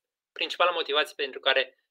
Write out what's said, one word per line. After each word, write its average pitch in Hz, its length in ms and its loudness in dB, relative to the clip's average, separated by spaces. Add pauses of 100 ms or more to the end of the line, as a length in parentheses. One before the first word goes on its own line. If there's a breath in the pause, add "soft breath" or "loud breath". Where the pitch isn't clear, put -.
(320)
principala 175 380 0
motivație 151 460 -2
pentru 135 240 -8
care 135 500 0